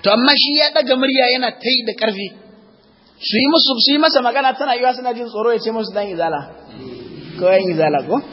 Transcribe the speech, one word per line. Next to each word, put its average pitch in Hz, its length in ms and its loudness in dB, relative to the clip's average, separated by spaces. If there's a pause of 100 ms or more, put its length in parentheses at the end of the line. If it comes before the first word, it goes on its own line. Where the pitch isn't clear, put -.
To, 196 80 2
amma 247 240 4
shi 285 220 0
ya 294 160 0
daga 277 240 2
murya 262 360 2
yana 254 180 -2
ta - 180 -8
yi 254 160 0
da 220 80 -4
ƙarfi. 202 340 -4 (960)
Su - 160 -4
yi 254 100 2
musu, 294 320 2
su 269 140 4
yi 294 60 4
masa 311 220 4
magana 262 320 0
tana 269 220 -2
yiwa 247 180 0
suna 247 200 -4
jin 233 140 -8
tsoro 220 260 -2
ya 220 60 0
ce 220 120 -4
musu 214 220 -6
dan 202 160 -4
izala. 160 400 -4 (880)
Ko 180 80 0
yan 190 240 4
izala 156 320 2
ko? 156 160 -2 (140)